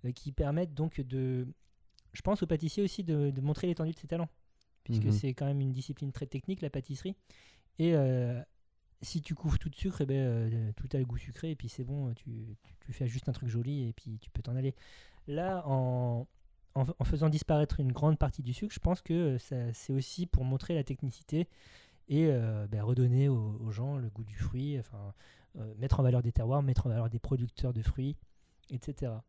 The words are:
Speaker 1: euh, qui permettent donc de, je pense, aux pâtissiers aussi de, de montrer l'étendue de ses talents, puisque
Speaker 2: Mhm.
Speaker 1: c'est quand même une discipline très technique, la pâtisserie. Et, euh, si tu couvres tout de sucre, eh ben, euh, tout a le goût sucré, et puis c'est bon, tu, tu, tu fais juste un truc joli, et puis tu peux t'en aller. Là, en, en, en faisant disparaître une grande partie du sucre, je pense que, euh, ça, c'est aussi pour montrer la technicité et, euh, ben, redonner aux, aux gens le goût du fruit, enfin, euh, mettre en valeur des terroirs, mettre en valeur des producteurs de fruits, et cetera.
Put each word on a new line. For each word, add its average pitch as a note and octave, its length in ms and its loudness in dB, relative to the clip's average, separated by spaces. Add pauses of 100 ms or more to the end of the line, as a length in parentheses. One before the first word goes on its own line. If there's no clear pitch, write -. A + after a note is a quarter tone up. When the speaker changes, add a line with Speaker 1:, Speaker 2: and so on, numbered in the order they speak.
Speaker 1:
euh, B2 80 -4
qui - 180 -8
permettent D3+ 440 0
donc D3+ 260 -2
de, B2+ 480 -2 (640)
je - 80 -14
pense, G3+ 220 2
aux E3+ 40 0
pâtissiers D#3+ 360 0
aussi G3+ 200 0
de, D3+ 280 2
de C3+ 100 -2
montrer D3 260 0
l'étendue E3 260 0
de - 60 -8
ses - 100 -16
talents, E3 200 -2 (540)
puisque A2 240 0
Speaker 2:
Mhm. G#2+ 60 6
Speaker 1:
c'est B2 200 2
quand C#3 140 -2
même C#3 160 0
une C3+ 100 0
discipline C3+ 400 -6
très - 140 -8
technique, F#3+ 340 -6
la D3+ 80 -4
pâtisserie. C#3 480 -6 (640)
Et, E3 160 4
euh, B2 480 2 (580)
si - 220 -4
tu - 120 -4
couvres D3 240 2
tout - 120 -2
de - 40 -14
sucre, F#3 280 -2
eh C#3 40 2
ben, C3+ 100 0
euh, A2+ 600 0
tout - 160 -6
a C#3 60 0
le C3 80 2
goût A#2 120 -4
sucré, D#3+ 320 -8
et D3 60 -4
puis A#2+ 140 -8
c'est B2+ 140 -8
bon, C3+ 300 -4
tu, A2+ 480 -10
tu, - 180 -20
tu - 120 -12
fais C3 140 -2
juste A#2+ 240 -4
un - 20 -2
truc B2 160 -4
joli, A#2+ 400 -2
et A2+ 60 -4
puis A2 240 -12
tu - 120 -16
peux A#2 120 -4
t'en B2 140 -4
aller. C3 180 0 (520)
Là, F3 400 -2
en, B2+ 600 2 (480)
en, C3+ 100 4 (140)
en B2+ 60 2
faisant D#3 260 4
disparaître D3+ 500 2
une B2+ 120 2
grande D3+ 260 4
partie C#3+ 240 2
du B2 100 -2
sucre, G#3 220 -4
je - 60 -8
pense F3 220 2
que, - 120 -2
euh, D3+ 240 2
ça, A#2+ 340 -4
c'est - 220 -6
aussi D3+ 320 -2
pour C3 180 4
montrer C3 300 0
la C#3+ 100 2
technicité C#3+ 640 -4 (600)
et, D#3 200 4
euh, A2+ 400 2
ben, G#2 140 -2
redonner B2 460 6
aux, A2 320 2
aux A2 120 -4
gens C3 260 -4
le A#2+ 120 -4
goût G#2+ 140 -8
du G#2 120 -12
fruit, C#3 420 -2
enfin, G2+ 340 -8 (460)
euh, A2 180 -8
mettre B2+ 240 0
en - 20 6
valeur B2 200 6
des A#2+ 100 0
terroirs, B2+ 300 2
mettre C3 240 2
en B2 40 2
valeur A2+ 200 2
des A#2 80 -4
producteurs B2 560 -2
de A2+ 80 -2
fruits, C3+ 340 0 (540)
et B2+ 120 -6
cetera. A#2+ 460 -6